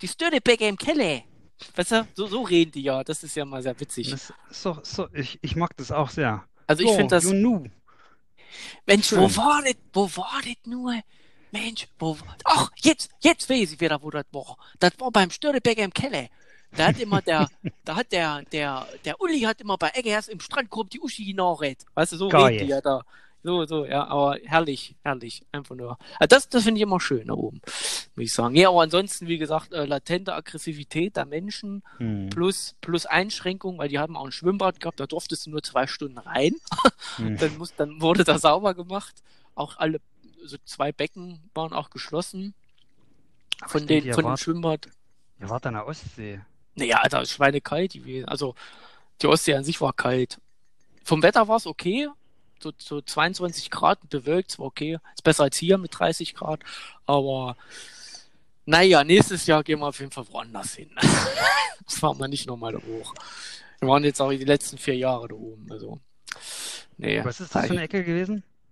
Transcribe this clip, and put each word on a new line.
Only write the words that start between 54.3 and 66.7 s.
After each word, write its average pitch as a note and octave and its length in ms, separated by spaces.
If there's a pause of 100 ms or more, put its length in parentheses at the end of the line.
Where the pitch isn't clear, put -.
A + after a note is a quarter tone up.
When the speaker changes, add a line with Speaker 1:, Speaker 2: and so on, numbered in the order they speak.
Speaker 1:
war C#3 80
okay. D3+ 320 (160)
Ist - 100
besser D#3 200
als C#3 140
hier F#3 200
mit F3+ 200
dreißig E3 360
Grad. D#3 260 (460)
Aber, C3+ 500 (1080)
naja, E3 380
nächstes F3+ 420
Jahr D#3 160
gehen D3+ 180
wir C#3+ 80
auf C#3+ 120
jeden C#3 120
Fall B2+ 180
woanders A2 440
hin. - 220
<laughs> - 40 (840)
Das - 120
fahren C#3+ 200
wir C3+ 100
nicht C#3 180
nochmal A#2 260
da A2 60
hoch. A2+ 360 (640)
Wir C3+ 100
waren C#3+ 160
jetzt D3 180
auch C3+ 80
die C#3 80
letzten C#3 400
vier C3+ 180
Jahre B2 320
da G#2+ 60
oben, A2 360
also. G#2+ 300 (960)